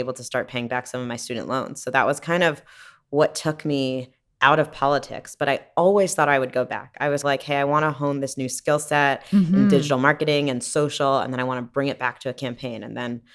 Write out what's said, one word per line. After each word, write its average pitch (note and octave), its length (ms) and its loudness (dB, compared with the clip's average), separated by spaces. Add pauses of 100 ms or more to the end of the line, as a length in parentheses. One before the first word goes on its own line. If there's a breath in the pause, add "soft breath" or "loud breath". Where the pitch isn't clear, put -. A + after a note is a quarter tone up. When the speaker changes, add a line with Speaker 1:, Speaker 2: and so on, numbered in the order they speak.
Speaker 1:
able B2+ 100 -6
to B2+ 100 -12
start - 240 -4
paying A#2+ 200 -6
back B2 200 -4
some B2+ 140 -8
of B2 60 -6
my A#2+ 180 -6
student G#2+ 220 -6
loans. C3 360 -6
So B2+ 80 -6
that C3 160 4
was C#3+ 120 0
kind F3 240 0
of D3+ 180 0 (480 soft breath)
what D3 260 2
took D#3 300 -6
me C3 480 -4 (260)
out C#3+ 200 6
of D3 120 0
politics, - 680 -2
but C#3+ 100 0
I C3 120 0 (140)
always F#3+ 380 4
thought D3 160 2
I C#3 80 4
would B2+ 220 -2
go B2+ 40 2
back. A2 260 -8 (100)
I D3 100 0
was C#3+ 140 -2
like, C#3 180 0
"Hey, D3 160 -4
I C#3 60 2 (100)
wanna D3+ 180 2
hone C#3+ 280 -2
this C3+ 180 -6
new B2+ 120 -4
skill - 280 0
set C#3+ 540 0
in G3+ 140 6
Speaker 2:
Mm-hmm. F#3+ 240 4
Speaker 1:
digital D3 280 4
marketing D3 540 2
and B2 120 -4
social, C#3+ 580 0
and C3 120 -6
then B2+ 60 -4
I B2+ 40 0
wanna B2+ 200 -4
bring C#3 240 -4
it C#3 100 -4
back A#2+ 220 -4
to C3 100 -8
a B2 40 -6
campaign." A#2+ 500 -8
And A2+ 120 -12
then A#2+ 260 -6 (140 soft breath)